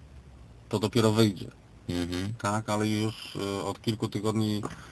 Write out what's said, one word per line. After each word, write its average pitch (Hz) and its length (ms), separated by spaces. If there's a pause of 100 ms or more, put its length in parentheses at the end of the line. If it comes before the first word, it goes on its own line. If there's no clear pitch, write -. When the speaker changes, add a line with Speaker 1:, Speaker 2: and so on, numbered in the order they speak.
(680)
Speaker 1:
to 107 100
dopiero 110 340
wyjdzie. 107 380 (380)
Speaker 2:
Mhm. 90 540
Speaker 1:
Tak, 107 280
ale 104 180
już, 107 480
e, 98 280
od 98 180
kilku 110 260
tygodni 107 540 (300)